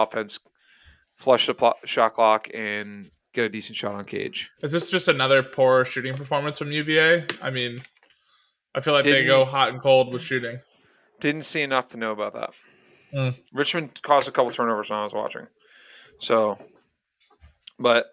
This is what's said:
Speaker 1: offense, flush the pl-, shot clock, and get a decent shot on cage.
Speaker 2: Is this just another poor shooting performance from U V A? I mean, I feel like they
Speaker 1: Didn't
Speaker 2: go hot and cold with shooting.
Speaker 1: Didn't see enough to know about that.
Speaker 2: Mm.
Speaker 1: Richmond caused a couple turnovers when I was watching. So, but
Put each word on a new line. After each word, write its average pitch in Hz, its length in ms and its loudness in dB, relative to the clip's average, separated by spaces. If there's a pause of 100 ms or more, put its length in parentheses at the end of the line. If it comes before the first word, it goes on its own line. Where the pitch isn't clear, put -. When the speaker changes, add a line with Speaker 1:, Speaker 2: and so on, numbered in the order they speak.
Speaker 1:
offense, 107 320 -8 (760)
flush 123 320 2
the - 80 -2
pl-, - 300 2
shot 113 280 2
clock, 110 400 2
and 104 560 -8 (240)
get 120 120 -2
a 107 40 -2
decent 110 260 -12
shot 101 200 -8
on 101 100 -12
cage. - 460 -10 (100)
Speaker 2:
Is 147 100 -6
this 165 180 -4
just 180 180 -4
another 135 340 2
poor 131 440 2
shooting 131 300 -8
performance 143 440 -6
from 147 120 -8
U 151 120 -4
V 156 160 0
A? 165 260 4 (160)
I 131 80 -6
mean, 123 320 -6 (920)
I 135 60 -4
feel 147 120 0
like 139 100 4
they 143 100 4
Speaker 1:
Didn't 135 140 4
Speaker 2:
go 135 180 6
hot 135 240 2
and 127 120 -8
cold 131 320 4
with 123 80 -6
shooting. 123 380 -6 (600)
Speaker 1:
Didn't 151 240 -2
see 156 180 -2
enough 135 280 0
to 123 80 -14
know 113 140 -4
about 104 220 -6
that. 117 160 -8 (640)
Speaker 2:
Mm. 131 220 -2 (180)
Speaker 1:
Richmond 143 480 -4
caused 139 260 4
a 131 40 -8
couple 123 200 2
turnovers 113 380 -2
when 107 100 -4
I 104 40 -4
was 104 100 -8
watching. - 340 -8 (720)
So, 107 380 0 (1200)
but 120 340 4